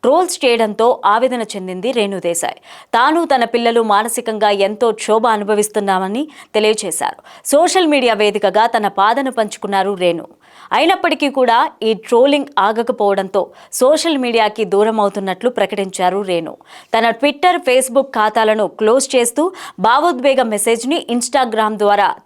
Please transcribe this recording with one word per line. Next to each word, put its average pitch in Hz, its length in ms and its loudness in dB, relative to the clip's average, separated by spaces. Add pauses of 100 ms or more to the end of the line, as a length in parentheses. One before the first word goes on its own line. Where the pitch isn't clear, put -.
ట్రోల్స్ 339 420 0
చేయడంతో 233 600 2
ఆవేదన 233 380 2
చెందింది 190 500 -6
రేణు 202 260 -2
దేశాయ్. 170 360 -4 (400)
తాను, 311 300 2
తన 262 200 2
పిల్లలు 233 360 0
మానసికంగా 220 680 0
ఎంతో 208 420 0
క్షోభ 220 340 0
అనుభవిస్తున్నామని 208 1000 -2 (260)
తెలియజేశారు. - 960 -2
సోషల్ 339 380 2
మీడియా 254 280 2
వేదికగా 208 520 2
తన 220 220 0
బాధను 240 440 0
పంచుకున్నారు 202 600 -2
రేణు. 175 340 -2 (460)
అయినప్పటికీ 311 580 0
కూడా 254 400 2 (120)
ఈ 220 120 0
ట్రోలింగ్ 269 500 2 (140)
ఆగకపోవడంతో 202 920 0 (220)
సోషల్ 302 460 0
మీడియాకి 226 460 0
దూరం 214 360 0
అవుతున్నట్లు 196 500 -2
ప్రకటించారు 196 680 -2
రేణు. 175 360 -4 (420)
తన 233 120 2
Twitter, 294 460 0
Facebook 262 460 0
ఖాతాలను 214 640 0
క్లోజ్ 240 500 0
చేస్తూ 269 360 0 (280)
భావోద్వేగ 269 640 2
మెసేజ్ని 233 680 -2
Instagram 220 680 -2
ద్వారా 208 360 2 (120)